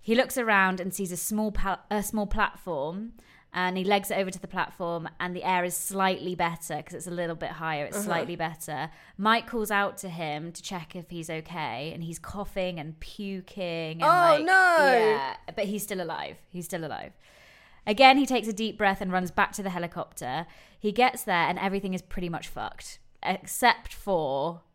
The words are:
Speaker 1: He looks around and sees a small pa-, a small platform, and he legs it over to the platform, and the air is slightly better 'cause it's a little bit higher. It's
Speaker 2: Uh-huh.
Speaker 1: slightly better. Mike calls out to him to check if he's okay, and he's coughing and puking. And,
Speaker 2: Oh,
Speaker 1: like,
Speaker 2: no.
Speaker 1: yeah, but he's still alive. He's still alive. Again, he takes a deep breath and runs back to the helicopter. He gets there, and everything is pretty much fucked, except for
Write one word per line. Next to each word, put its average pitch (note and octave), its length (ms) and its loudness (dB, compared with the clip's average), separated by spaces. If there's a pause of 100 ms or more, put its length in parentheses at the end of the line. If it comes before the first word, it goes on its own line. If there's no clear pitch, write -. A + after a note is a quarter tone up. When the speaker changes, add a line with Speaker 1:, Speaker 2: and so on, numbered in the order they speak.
Speaker 1:
He A3 120 0
looks B3+ 220 2
around G3 420 4
and F#3 140 -6
sees F#3 180 -6
a F3+ 60 -8
small G#3+ 340 -2
pa-, G3 280 0 (100)
a G#3 140 0
small G#3 240 -2
platform, F#3 880 -2 (420)
and F3+ 220 0
he F#3 60 -2
legs G3+ 280 2
it G3 60 0
over F#3+ 120 0
to F#3 100 -10
the - 80 -12
platform, E3+ 600 -4 (120)
and F3+ 160 -4
the F3+ 80 -8
air F3+ 200 2
is F3+ 140 -2
slightly F#3+ 580 -2
better E3 480 -4
'cause E3 100 -16
it's D3+ 140 -10
a F3 40 -8
little E3+ 240 -4
bit D#3+ 160 -6
higher. D#3 340 -4
It's - 120 -10
Speaker 2:
Uh-huh. G3+ 80 -4
Speaker 1:
slightly E3+ 300 -2
better. D#3+ 540 -6 (280)
Mike A3+ 300 2
calls G#3+ 240 -2
out G3+ 280 2
to F#3+ 100 -10
him E3 420 -6
to - 100 -16
check F3+ 340 -8
if E3+ 140 -12
he's E3+ 200 -10
okay, D#3+ 640 -6
and E3+ 100 -10
he's E3 160 -10
coughing F#3 600 -6
and D#3 200 -12
puking. F3 1000 -6
And, - 20 2
Speaker 2:
Oh, C#4+ 40 6 (280)
Speaker 1:
like, D4+ 100 2
Speaker 2:
no. F#4 80 6
Speaker 1:
yeah, B3+ 840 6 (180)
but G#3 100 -2
he's G3+ 180 -4
still F#3 180 -6
alive. D3+ 360 -6 (120)
He's F3 160 -10
still E3 200 -6
alive. - 280 -10 (760)
Again, C4 300 10
he C#4 80 4
takes A#3 220 0
a A3 60 -4
deep G#3 240 -4
breath G3 240 2
and F3+ 100 -4
runs F3+ 200 0
back G3+ 220 2
to G3+ 100 -8
the F#3+ 60 -2
helicopter. E3+ 760 -6 (320)
He G#3 120 0
gets A#3+ 320 2
there, F3 240 2
and F3+ 120 0
everything G3 340 -2
is F3+ 80 -4
pretty F3+ 280 -6
much - 180 -8
fucked, - 520 -10 (220)
except - 720 0
for D#3+ 680 -2 (140)